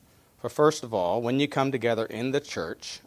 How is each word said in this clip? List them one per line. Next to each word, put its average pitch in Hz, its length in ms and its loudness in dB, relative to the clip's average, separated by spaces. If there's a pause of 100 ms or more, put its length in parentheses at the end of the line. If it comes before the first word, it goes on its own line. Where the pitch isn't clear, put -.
(400)
For - 80 -6
first 151 380 2
of 113 80 -10
all, 95 280 2
when 123 200 2
you 143 80 0
come 135 240 0
together 113 320 0
in 120 260 -4
the 139 80 2
church, - 680 -8